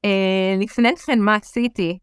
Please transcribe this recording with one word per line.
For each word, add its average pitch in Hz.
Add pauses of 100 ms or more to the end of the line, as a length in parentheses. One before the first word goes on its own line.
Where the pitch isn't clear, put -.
אה, 190
לפני 233 (100)
כן, 247
מה 208
עשיתי? 214